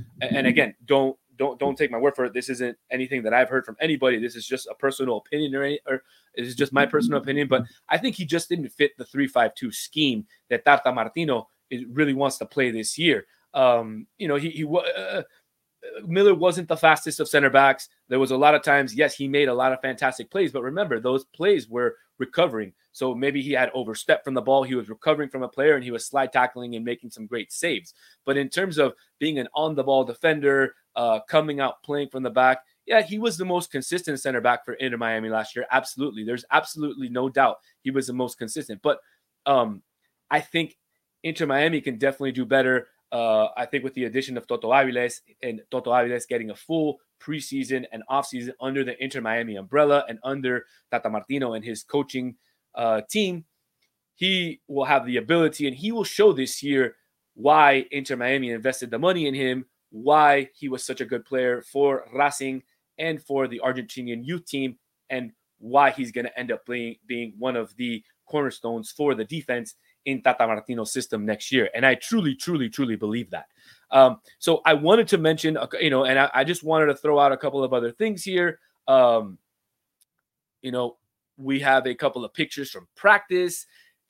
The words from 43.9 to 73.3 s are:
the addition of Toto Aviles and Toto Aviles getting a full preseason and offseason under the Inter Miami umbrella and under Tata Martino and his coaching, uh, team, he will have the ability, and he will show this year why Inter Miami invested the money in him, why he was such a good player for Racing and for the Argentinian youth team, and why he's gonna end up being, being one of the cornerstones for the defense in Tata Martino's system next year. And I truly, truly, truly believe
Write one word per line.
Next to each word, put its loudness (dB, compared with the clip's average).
the -4
addition -4
of -10
Toto -4
Aviles 2
and -8
Toto -2
Aviles 0
getting -6
a -14
full -4
preseason -6
and -12
offseason -4
under -4
the -8
Inter -8
Miami -4
umbrella 2
and -12
under -4
Tata -4
Martino -4
and -8
his -10
coaching, -4
uh, 0
team, -2
he -2
will -2
have 2
the -2
ability, 2
and -6
he -6
will -4
show 4
this -4
year 0
why 6
Inter -6
Miami -2
invested -4
the -4
money 0
in -4
him, -4
why 4
he -12
was -6
such -8
a -6
good -6
player -2
for 0
Racing -2
and -4
for -2
the -12
Argentinian -6
youth -8
team, -6
and -8
why 4
he's -6
gonna -6
end -6
up -8
being, -8
being -10
one -4
of -6
the -8
cornerstones -6
for 0
the -4
defense -6
in -4
Tata 4
Martino's -4
system -4
next -6
year. 2
And 2
I 6
truly, 0
truly, -4
truly -2
believe -4